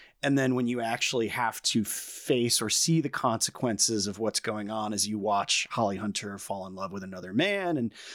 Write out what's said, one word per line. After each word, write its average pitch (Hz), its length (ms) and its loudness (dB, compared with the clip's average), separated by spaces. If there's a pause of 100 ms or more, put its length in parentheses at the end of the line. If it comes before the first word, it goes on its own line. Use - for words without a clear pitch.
(220)
And 139 140 4
then 131 180 4
when 127 120 2
you 123 140 0
actually 117 480 0
have 117 340 -2
to 113 220 2
face - 760 0
or 110 80 -2
see 165 320 4
the 143 80 0
consequences 113 1000 0
of 98 120 -4
what's 107 220 0
going 107 300 -4
on 107 220 -2
as 101 160 0
you 107 100 -2
watch 101 520 2
Holly 101 260 2
Hunter 101 420 -4
fall 95 280 -8
in 92 80 -12
love 92 180 -6
with 190 120 -8
another 185 280 -10
man 180 440 0
and 117 160 0 (220)